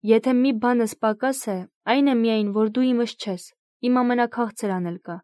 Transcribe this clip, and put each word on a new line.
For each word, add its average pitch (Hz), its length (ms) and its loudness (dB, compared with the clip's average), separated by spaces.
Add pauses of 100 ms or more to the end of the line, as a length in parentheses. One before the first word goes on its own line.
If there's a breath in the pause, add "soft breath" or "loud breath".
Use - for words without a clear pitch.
«Եթե 233 320 4
մի 254 240 4
բանս 240 400 0
պակաս 233 480 -2
է, 196 80 -4 (320)
այն 277 240 4
է - 80 2
միայն, 220 320 0
որ 214 240 0
դու 254 140 2
իմս 233 260 -2
չես, - 320 -8 (400)
իմ 254 140 2
ամենաքաղցր 240 720 -2
Անելկա»։ 175 480 -6